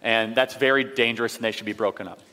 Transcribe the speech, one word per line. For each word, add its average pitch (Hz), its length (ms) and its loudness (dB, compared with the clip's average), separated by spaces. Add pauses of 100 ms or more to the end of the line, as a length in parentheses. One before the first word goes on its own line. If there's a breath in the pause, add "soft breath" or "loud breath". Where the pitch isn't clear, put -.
and 113 320 0
that's 131 220 2
very 135 280 4
dangerous, 117 520 0
and - 80 -12
they 110 80 0
should 107 160 -8
be 104 60 -2
broken 101 340 -4
up. 85 120 -16 (140 soft breath)